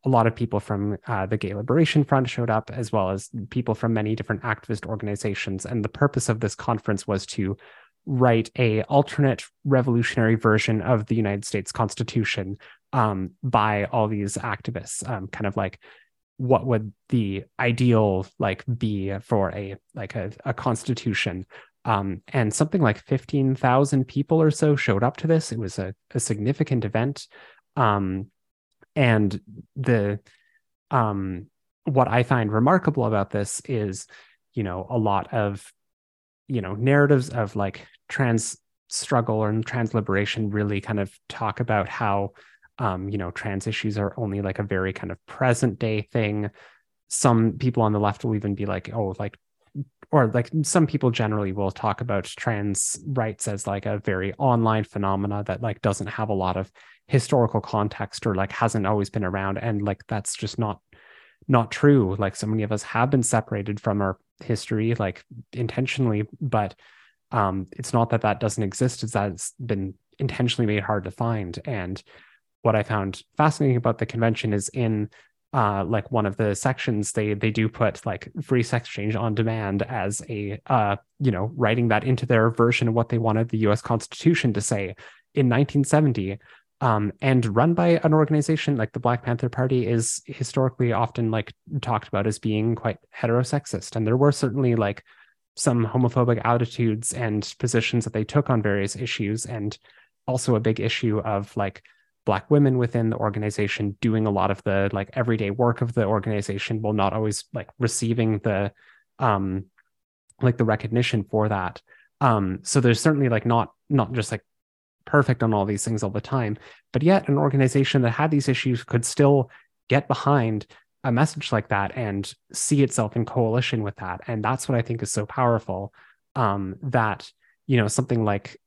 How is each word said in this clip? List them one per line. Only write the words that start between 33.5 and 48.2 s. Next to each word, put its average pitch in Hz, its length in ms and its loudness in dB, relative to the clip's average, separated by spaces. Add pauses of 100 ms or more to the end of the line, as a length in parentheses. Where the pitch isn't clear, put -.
is, 107 380 -4 (480)
you 117 80 -4
know, 92 260 -4
a 127 100 -2
lot 104 360 0
of, 104 400 -4 (760)
you 123 140 -2
know, 95 140 -6
narratives 139 540 4
of, 110 260 -4
like, 101 320 -4 (200)
trans 117 480 0 (340)
struggle 117 560 0
and 110 200 -2
trans 117 300 -4
liberation 104 560 -2
really 104 280 -2
kind 104 200 -4
of 98 120 -4 (160)
talk - 320 -6
about 107 300 0
how, 98 440 -2 (440)
um, 98 320 -4
you 104 80 -6
know, 87 140 -6
trans 98 340 -6
issues 110 320 -4
are 101 180 -2
only, 101 260 -4
like, 98 180 -4
a 107 40 -2
very 95 300 -2
kind 92 180 -10
of - 140 -14
present 120 540 0
day 110 220 -2 (100)
thing. 104 400 -2 (560)
Some 113 460 4
people 120 280 -2
on 107 120 2
the 104 60 0
left 101 240 -2